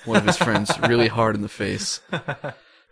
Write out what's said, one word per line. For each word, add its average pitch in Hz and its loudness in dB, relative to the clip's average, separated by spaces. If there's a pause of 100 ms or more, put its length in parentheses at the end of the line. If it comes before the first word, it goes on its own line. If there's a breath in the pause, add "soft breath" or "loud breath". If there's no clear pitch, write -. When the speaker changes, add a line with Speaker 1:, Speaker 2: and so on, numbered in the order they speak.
Speaker 1:
one 117 2
of 104 2
his 175 4
friends 104 0
Speaker 2:
<laughs> - 0
Speaker 1:
really 117 4
hard 110 2
in 104 -4
the 98 -6
face. 101 -6 (920 loud breath)